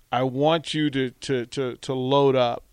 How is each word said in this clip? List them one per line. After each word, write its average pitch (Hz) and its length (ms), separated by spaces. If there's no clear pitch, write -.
I 123 120
want 143 500
you 151 180
to, 131 180
to, 123 380
to, 127 300
to - 160
load 135 420
up 120 380